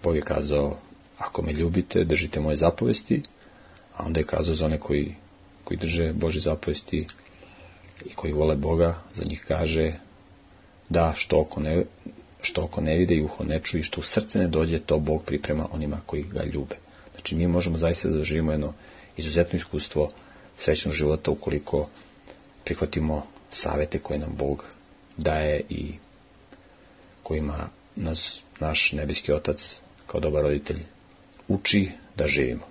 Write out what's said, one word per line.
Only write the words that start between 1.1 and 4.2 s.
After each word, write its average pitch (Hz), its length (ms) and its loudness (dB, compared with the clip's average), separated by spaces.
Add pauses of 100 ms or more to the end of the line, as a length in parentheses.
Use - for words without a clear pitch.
„Ako - 240 -6
me 78 120 -2
ljubite, 85 500 2
držite 80 360 0
moje 76 160 2
zapovesti”, 110 680 2 (760)
a - 80 -6
onda 80 140 0
je 76 60 2